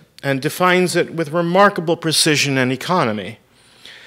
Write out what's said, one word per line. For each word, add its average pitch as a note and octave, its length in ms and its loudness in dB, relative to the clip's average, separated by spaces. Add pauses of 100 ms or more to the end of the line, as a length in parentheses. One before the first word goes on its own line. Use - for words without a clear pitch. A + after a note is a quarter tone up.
(240)
and C#3 180 -2
defines F3+ 540 0
it E3 180 -2
with D#3 180 -6
remarkable F3 640 2
precision C#3+ 640 0
and B2+ 140 2
economy. A#2 640 -2 (680)